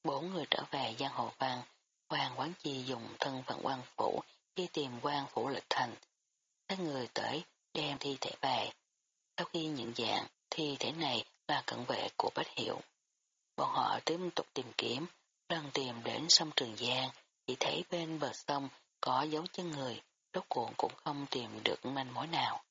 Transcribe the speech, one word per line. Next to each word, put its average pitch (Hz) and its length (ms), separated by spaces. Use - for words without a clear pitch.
Bốn 151 260
người 165 200
trở - 200
về 127 280
giang 139 140
hồ 120 260
văn, 127 240
Quan 135 300
Quán 151 200
Chi 135 240
dùng 123 380
thân 131 260
phận - 160
quan 127 200
phủ - 260
đi 185 160
tìm 139 200
quan 143 280
phủ 123 180
Lịch 127 220
Thành. 123 240
Các 190 120
người 139 340
tới 120 300
đem 147 260
thi 139 200
thể - 100
về. - 300
Sau 175 160
khi 160 140
nhận 120 300
dạng, 110 300
thi 147 300
thể 127 120
này 135 320
là 147 180
cận - 180
vệ - 320
của - 180
Bách - 220
Hiểu. - 240
Bọn - 160
họ - 320
tiếp 165 140
tục 160 200
tìm 123 240
kiếm, 123 280
lần 156 260
tìm 123 300
đến 120 240
sông 160 280
Trường 113 200
Giang, 127 340
chỉ 127 140
thấy 156 300
bên 160 280
bờ 135 140
sông 139 360
có 131 220
dấu 156 300
chân 180 180
người, 131 320
rốt 185 140
cuộc 113 280
cũng - 160
không 143 260
tìm 110 340
được - 220
manh 131 280
mối 139 120
nào. 147 440